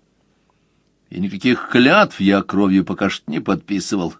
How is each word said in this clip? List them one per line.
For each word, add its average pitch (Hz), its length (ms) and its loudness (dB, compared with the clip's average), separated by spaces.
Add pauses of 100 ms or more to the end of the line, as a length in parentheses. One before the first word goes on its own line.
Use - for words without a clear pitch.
(1160)
И 90 60 -8
никаких 101 480 -2
клятв 127 500 2
я 98 240 2
кровью 95 420 2
пока 98 240 -4
что - 220 -10
не 80 80 -4
подписывал. 95 800 -4